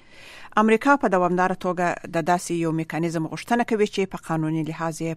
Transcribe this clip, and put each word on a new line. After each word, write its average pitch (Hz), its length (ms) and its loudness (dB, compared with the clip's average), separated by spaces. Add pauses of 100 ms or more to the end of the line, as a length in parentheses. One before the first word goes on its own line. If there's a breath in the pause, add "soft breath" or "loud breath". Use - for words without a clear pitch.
(560 loud breath)
امریکا 220 400 4
په 262 120 2
دوامداره 185 460 2
توګه 180 540 -2
د 160 180 -2
داسې 180 260 0
یو 165 200 0
میکانیزم 160 560 -2
غوښتنه 233 420 -2
کوي 214 160 2
چې 196 240 -2
په - 80 -10 (100)
قانوني 160 360 0
لحاظ 160 380 -4
یې 165 160 -4